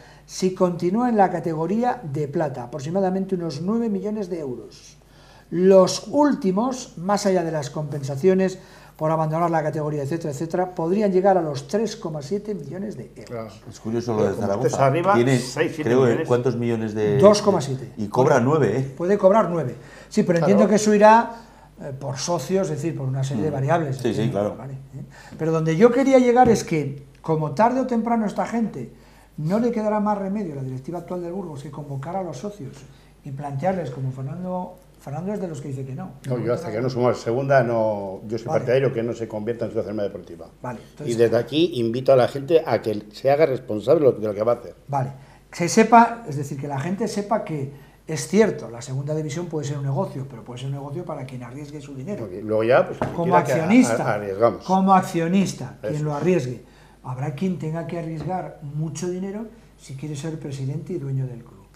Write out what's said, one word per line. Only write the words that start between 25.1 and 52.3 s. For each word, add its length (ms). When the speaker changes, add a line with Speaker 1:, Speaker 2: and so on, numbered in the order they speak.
Speaker 1:
Pero 140
donde 260
yo 140
quería 260
llegar 320
es 140
que, 420
como 300
tarde 300
o 60
temprano 380
esta 220
gente 460
no 220
le 120
quedará 280
más 180
remedio, 380
la 80
directiva 360
actual 220
del 120
Burgos, 280
que 80
convocar 460
a 80
los 140
socios 400
y 60
plantearles 600
como 200
Fernando, 680
Fernando 320
es 80
de 80
los 120
que 60
dice 180
que 80
no. 200
Speaker 2:
No, 120
yo 140
hasta 180
que 100
no 80
sumamos 300
segunda, 420
no, 680
yo 120
soy 80
Speaker 1:
Vale. 120
Speaker 2:
partidario 340
que 100
no 100
se 140
convierta 380
en 60
sociedad 180
anónima 140
deportiva. 440
Speaker 1:
Vale, 180
Speaker 2:
Y 120
Speaker 1:
entonces 260
Speaker 2:
desde 200
aquí 380
invito 380
a 20
la 120
gente 380
a 160
que 300
se 180
haga 160
responsable 540
de 60
lo, 80
de 140
lo 60
que 100
va 100
a 20
hacer. 200
Speaker 1:
Vale, 240
se 180
sepa, 580
es 100
decir, 220
que 80
la 120
gente 280
sepa 360
que 280
es 200
cierto, 420
la 120
segunda 320
división 340
puede 200
ser 100
un 60
negocio, 460
pero 140
puede 160
ser 100
un 60
negocio 300
para 200
quien 180
arriesgue 380
su 120
dinero. 280
Speaker 2:
Porque 200